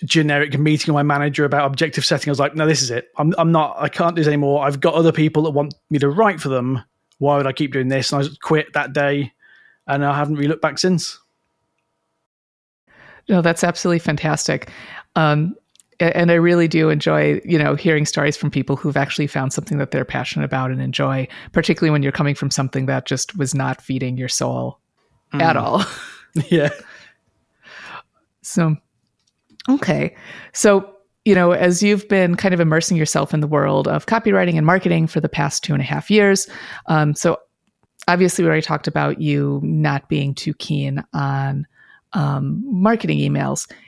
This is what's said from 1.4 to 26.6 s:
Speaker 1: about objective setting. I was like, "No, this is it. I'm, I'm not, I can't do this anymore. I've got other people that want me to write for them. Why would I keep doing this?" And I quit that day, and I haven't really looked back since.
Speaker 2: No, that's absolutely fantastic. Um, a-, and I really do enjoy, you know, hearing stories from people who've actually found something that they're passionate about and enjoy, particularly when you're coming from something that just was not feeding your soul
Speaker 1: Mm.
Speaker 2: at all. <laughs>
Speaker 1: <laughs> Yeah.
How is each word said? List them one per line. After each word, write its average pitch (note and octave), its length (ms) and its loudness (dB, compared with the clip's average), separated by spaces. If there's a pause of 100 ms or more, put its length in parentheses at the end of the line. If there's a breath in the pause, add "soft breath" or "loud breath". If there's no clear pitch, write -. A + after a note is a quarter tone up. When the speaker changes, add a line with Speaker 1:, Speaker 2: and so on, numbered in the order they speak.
Speaker 1:
about C#3+ 200 2
objective C#3 380 -2
setting. D3 260 0
I C#3+ 40 0
was C3 60 -2
like, C#3+ 160 0
"No, D#3 120 2
this D3+ 140 2
is A#2+ 100 -4
it. A#2+ 260 -8
I'm, D3+ 200 2
I'm E3 160 2
not, D#3 260 2
I C#3+ 80 -2
can't E3+ 280 -2
do E3+ 60 0
this D3 60 4
anymore. C#3+ 380 2
I've C#3 160 -2
got E3 120 2
other E3 200 4
people D#3 300 0
that D#3+ 80 -2
want C#3+ 220 -2 (160)
me D3 100 0
to C#3 100 2
write F3+ 320 2
for D3 80 -4
them. B2+ 340 -2 (360)
Why C#3+ 180 2
would C#3 100 0
I C3 60 -2
keep C#3 180 -2
doing C3 160 0
this?" C3 240 0
And C#3 140 0
I - 20 -6 (140)
quit D#3 320 0
that C#3+ 180 -2
day, C#3+ 400 -2 (560 soft breath)
and C#3+ 180 0
I C#3+ 100 0
haven't D3 200 -2
really C#3+ 120 -2
looked D#3 140 -2
back C#3 180 -2
since. - 400 0 (2000 loud breath)
Speaker 2:
No, F#3 120 4
that's E3 220 0
absolutely F3 360 0
fantastic. D3+ 720 -2 (460 loud breath)
Um, D#3 400 2 (440)
a-, E3+ 180 2
and F3 140 4
I E3+ 40 6
really E3+ 320 4
do D#3 220 2
enjoy, D3+ 560 2
you E3+ 120 2
know, D3 180 2
hearing D3+ 300 0
stories D3 320 -2
from D3+ 140 -4
people C#3 240 -2
who've D3 220 -4
actually C#3+ 300 -2
found C3 260 -4
something - 240 -4
that C#3+ 140 -4
they're C3+ 140 -2
passionate C#3 400 -6
about C3 260 -4
and C3 100 -4
enjoy, C3+ 460 -2 (240 loud breath)
particularly E3 400 0
when D3 120 2
you're C#3 80 0
coming C#3+ 240 0
from C#3 160 -4
something C3+ 360 -2
that C3 180 -4
just - 320 -6
was C#3 180 -2
not C3 260 -4
feeding B2+ 360 -4
your B2+ 120 -6
soul B2+ 500 -4 (540)
Speaker 1:
Mm. C#3+ 80 -2
Speaker 2:
at D#3+ 160 2
all. B2+ 320 0
<laughs> - 60 -16 (400 loud breath)
Speaker 1:
<laughs> D3+ 140 -2
Yeah. D3+ 200 2 (1700 loud breath)